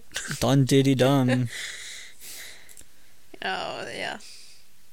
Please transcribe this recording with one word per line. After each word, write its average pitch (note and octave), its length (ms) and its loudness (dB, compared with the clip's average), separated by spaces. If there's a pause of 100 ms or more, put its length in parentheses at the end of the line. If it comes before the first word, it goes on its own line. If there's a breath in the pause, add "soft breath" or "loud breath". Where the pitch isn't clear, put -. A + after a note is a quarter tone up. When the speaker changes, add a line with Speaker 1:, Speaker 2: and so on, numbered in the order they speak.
(400)
Speaker 1:
Done C3+ 240 6
diddy C3+ 300 6
done. B2+ 600 6
Speaker 2:
<laughs> - 40 -8 (1900 loud breath)
Oh, - 480 -6
yeah. - 260 -4 (760 loud breath)